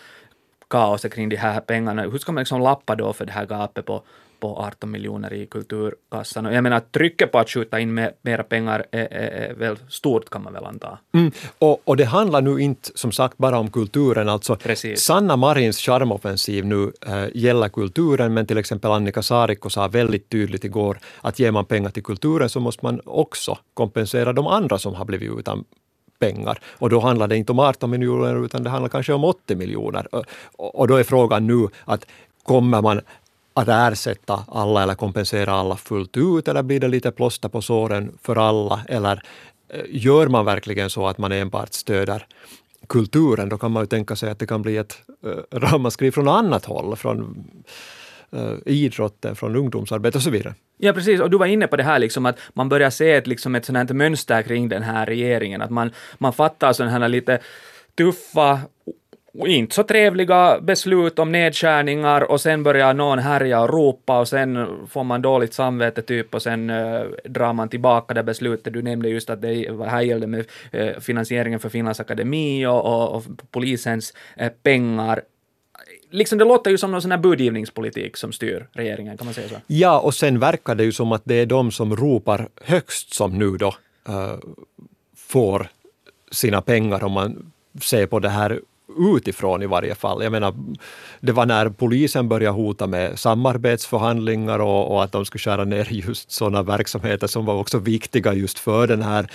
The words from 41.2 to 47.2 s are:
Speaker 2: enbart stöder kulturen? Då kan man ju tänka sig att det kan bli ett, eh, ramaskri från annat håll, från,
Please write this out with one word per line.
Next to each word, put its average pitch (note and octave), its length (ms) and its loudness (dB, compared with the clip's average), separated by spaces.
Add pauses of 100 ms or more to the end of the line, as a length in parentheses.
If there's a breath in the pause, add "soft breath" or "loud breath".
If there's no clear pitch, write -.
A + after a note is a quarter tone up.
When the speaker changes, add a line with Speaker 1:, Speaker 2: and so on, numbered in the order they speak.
Speaker 2:
enbart G2 420 -4
stöder G2 520 -4 (600 loud breath)
kulturen? A2+ 640 2
Då G#2 80 -6
kan A2+ 140 -4
man A2+ 120 0
ju G#2 40 -6
tänka A2 280 -2
sig G#2+ 140 -6
att G#2 100 -10
det A#2 80 -6
kan A2 140 -4
bli G#2+ 160 -4
ett, G#2+ 200 -8 (280)
eh, - 340 -8
ramaskri C3+ 520 2
från C#3+ 160 0
annat F3 380 2
håll, G2+ 300 -6
från, A2 500 -6 (840 loud breath)